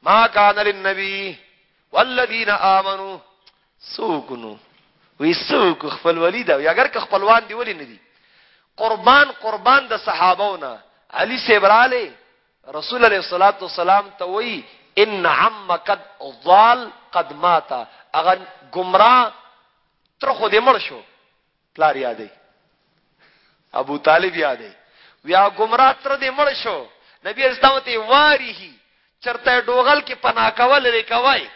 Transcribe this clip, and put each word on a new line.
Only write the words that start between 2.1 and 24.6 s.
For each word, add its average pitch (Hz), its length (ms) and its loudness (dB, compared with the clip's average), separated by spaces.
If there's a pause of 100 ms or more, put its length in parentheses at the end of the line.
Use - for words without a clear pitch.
آمنوا.» 190 680 -2 (800)
څوک - 360 -6
نو؟ 113 240 -14 (640)
وی 160 140 0
څوک 190 520 -2
خپل 165 320 -2
ولی 185 260 -2
ده؟ 165 140 2
وی 147 100 -2
اگر 196 200 2
که 233 120 -6
خپلوان 214 480 2
دی 208 60 -14
ولې 226 220 -8
نه 151 80 -16
دي؟ 113 160 -20 (800)
قربان، 226 540 4
قربان 233 560 0
د 214 100 -4
صحابو 185 600 -2
نه. 131 200 -12 (360)
علي 208 240 -4
صاحب 214 280 2
رالی، 226 460 2 (560)
رسول 156 380 -4
علیه 202 120 2
الصلاة 185 440 0
والسلام 185 480 0 (100)
ته 180 60 -8
وی، 202 380 -8 (340)
«ان 202 280 0
عمک 180 640 -2
قد 196 100 -2 (440)
ضال 226 460 4 (220)
قد 170 220 -4
مات.» 156 540 -2 (280)
هغه 175 220 0 (340)
ګمراه 196 600 2 (1000)
خو 208 160 -2
دې 208 100 2
مړ 247 180 2
شو. 131 240 -10 (760)
پلار 156 200 0
یادې. 117 340 -8 (1400)
ابو 143 240 -6
طالب 165 380 2
یادې. 127 360 -6 (540)